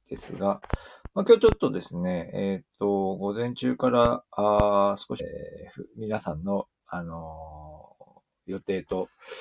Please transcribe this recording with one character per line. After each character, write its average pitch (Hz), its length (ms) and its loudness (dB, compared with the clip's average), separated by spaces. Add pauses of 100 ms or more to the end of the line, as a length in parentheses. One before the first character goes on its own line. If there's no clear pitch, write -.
で - 100 -10
す - 180 -12
が、 - 260 0 (540)
ま 196 80 0
あ、 - 20 -6
今 226 120 10
日 - 20 -12
ち 233 80 8
ょ - 80 6
っ - 20 0
と - 140 0
で 90 100 -4
す 87 160 -10
ね、 90 380 -4
え 98 260 -2
ー - 180 -20
と、 98 360 0
午 98 180 -4
前 120 200 -4
中 127 220 -2
か 127 140 0
ら、 120 400 4
あ 104 640 4
ー、 101 40 -8
少 - 180 -10
し、 - 100 -8
え - 420 -12
ー、 - 40 -20
ふ-、 - 260 -16
皆 107 220 -4
さ 82 160 -6
ん 80 80 -8
の、 98 240 -2 (180)
あ 90 160 -8
の 80 960 -14 (520)
ー、 92 40 -8
予 98 80 -6
定 95 240 -4
と 92 240 -4 (340)